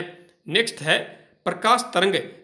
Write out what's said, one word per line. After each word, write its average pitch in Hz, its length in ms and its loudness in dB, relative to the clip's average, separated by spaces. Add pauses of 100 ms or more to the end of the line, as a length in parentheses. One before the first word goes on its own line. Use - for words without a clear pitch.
(480)
नेक्स्ट 214 340 -2
है, 160 180 2 (460)
प्रकाश 220 480 2
तरंग 190 200 2 (300)